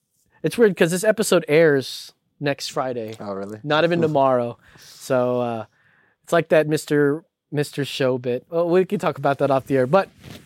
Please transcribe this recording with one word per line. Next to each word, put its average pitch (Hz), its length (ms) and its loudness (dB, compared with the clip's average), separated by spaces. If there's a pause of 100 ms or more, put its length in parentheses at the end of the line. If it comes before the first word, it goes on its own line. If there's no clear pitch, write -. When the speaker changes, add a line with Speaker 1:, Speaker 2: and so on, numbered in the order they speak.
(440)
Speaker 1:
it's 156 140 -4
weird 214 200 4
'cause 170 140 2
this 180 120 -4
episode 208 440 2
airs 147 680 2 (260)
next 143 300 -4
Friday. 123 500 -6
Speaker 2:
Oh, 104 140 -10
really? 101 300 -10
Speaker 1:
Not 151 200 0
even 170 180 0
Speaker 2:
<laughs> 160 60 2
Speaker 1:
tomorrow. 131 500 0 (200)
So, 123 640 -2
uh, 117 240 -6 (580)
it's - 100 -16
like 170 160 2
that 156 180 4
Mister, 147 560 0 (280)
Mister 143 320 -4
Show 131 340 -2
bit. 123 320 -4
Well, 170 200 -2
we 185 160 4
can 180 140 -4
talk 160 180 -4
about 139 220 0
that 139 100 2
off 135 160 0
the 135 120 0
air, 127 100 2
but 185 220 2 (360)